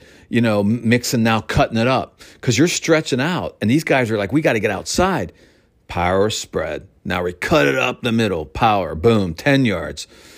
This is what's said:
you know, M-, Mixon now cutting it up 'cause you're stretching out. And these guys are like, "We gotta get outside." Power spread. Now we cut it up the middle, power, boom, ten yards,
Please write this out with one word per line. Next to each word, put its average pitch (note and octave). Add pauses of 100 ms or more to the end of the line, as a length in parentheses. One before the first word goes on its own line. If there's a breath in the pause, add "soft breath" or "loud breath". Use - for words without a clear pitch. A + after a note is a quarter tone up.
(280 loud breath)
you A#2
know, G#2+
M-, A2+
Mixon B2
now A2+
cutting A#2
it A2+
up B2 (220 loud breath)
'cause A2
you're E3
stretching D#3
out. C#3+
And G#2+
these D3+
guys B2+
are A2+
like, G2+
"We D3+
gotta B2
get G#2+
outside." G#2+ (560 soft breath)
Power F#2
spread. D#2 (200)
Now F2+
we F2+
cut D3
it C3+
up B2+
the A#2+
middle, G2
power, F#2+
boom, G2
ten C#3
yards, D#2+ (320 loud breath)